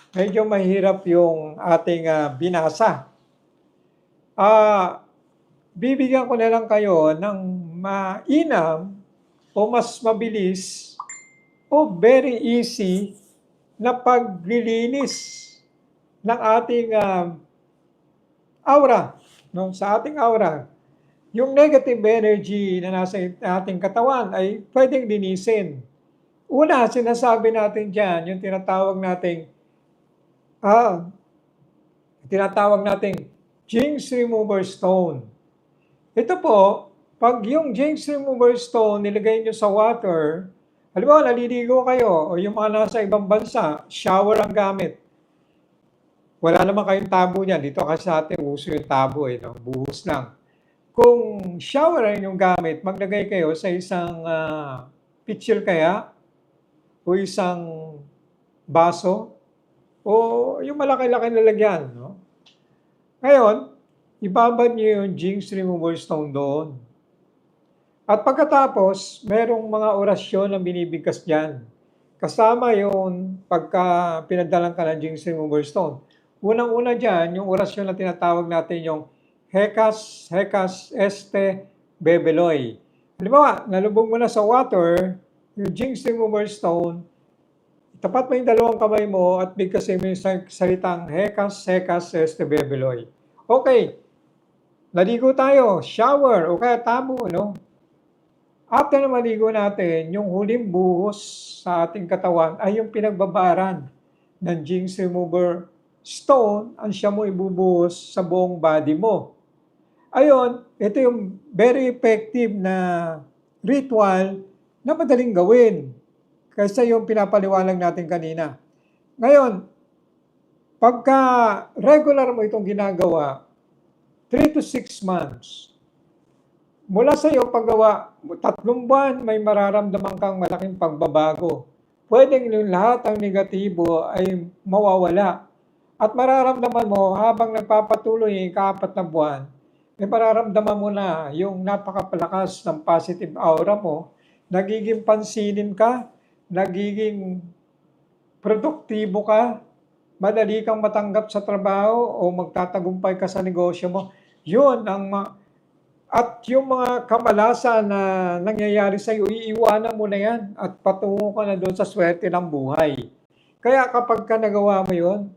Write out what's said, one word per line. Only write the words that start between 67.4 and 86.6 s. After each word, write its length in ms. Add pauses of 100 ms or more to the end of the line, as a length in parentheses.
At 160
pagkatapos, 1040
merong 400
mga 320
orasyon 560
na 80
binibigkas 640
dyan. 400 (560)
Kasama 560
yung 720
pagka 800
pinadalan 480
ka 80
ng 160
jinx 240
remover 400
stone. 320 (400)
Unang-una 560
dyan, 480
yung 80
orasyon 400
na 80
tinatawag 480
natin 400
yung 160 (480)
Hekas, 800
Hekas 640
Este 720 (320)
Bebeloy. 800 (400)
Halimbawa, 480
nalubog 400
mo 160
na 80
sa 160
water, 720 (400)
yung 160
jinx 320
remover 400
stone, 560 (960)